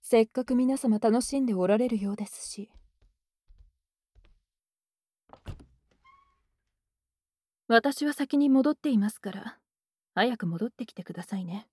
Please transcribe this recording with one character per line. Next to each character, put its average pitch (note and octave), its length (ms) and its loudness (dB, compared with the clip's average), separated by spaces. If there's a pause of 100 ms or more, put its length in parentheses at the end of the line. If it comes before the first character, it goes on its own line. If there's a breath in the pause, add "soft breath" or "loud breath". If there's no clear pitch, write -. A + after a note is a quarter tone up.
せ A3+ 200 4
っ A3+ 60 2
か B3+ 160 -6
く B3+ 100 -2
皆 B3+ 220 2
様 G#3+ 220 0
楽 A#3 240 2
し C#4 180 -4
ん C4 60 0
で G#3+ 80 -2
お F#3 120 2
ら G#3 120 4
れ B3 100 0
る A3+ 100 -2
よ G3+ 140 -4
う G#3 40 -6
で G3+ 100 -8
す - 200 -16
し。 - 240 -14 (4000)
私 C4+ 380 2
は D4 80 0
先 C#4+ 240 -2
に C#4+ 140 4
戻 C4+ 220 4
っ - 40 0
て D4+ 140 -4
い A3+ 80 4
ま G#3 120 0
す - 80 -20
か G3 140 -10
ら、 G3+ 260 -14 (560)
早 A3+ 220 0
く F3+ 100 -6
戻 E3+ 200 -4
っ - 40 -8
て - 140 -14
き - 80 -18
て F#3 100 -16
く - 120 -14
だ F3+ 100 -12
さ G3 140 -8
い F3+ 80 -8
ね。 F#3+ 260 -12